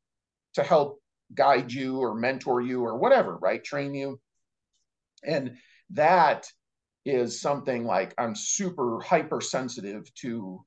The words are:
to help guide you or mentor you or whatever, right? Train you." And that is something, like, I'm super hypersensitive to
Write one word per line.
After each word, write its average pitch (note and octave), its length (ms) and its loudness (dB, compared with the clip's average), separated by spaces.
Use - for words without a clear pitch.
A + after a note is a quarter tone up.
to D3 80 0
help C#3+ 380 2
guide B2+ 380 4
you C3 260 -4
or A#2+ 160 0
mentor B2+ 480 0
you B2 200 -2
or A2+ 140 -2
whatever, F#3+ 400 2
right? F#2+ 260 -2
Train C#3+ 320 -6
you." C#3 260 -6
And C3 360 -4
that D3+ 600 4
is B2 360 0
something, C3+ 460 -2
like, F#2+ 320 0
I'm A#2 160 -2
super - 640 -4
hypersensitive B2 1160 -2
to G2 500 -8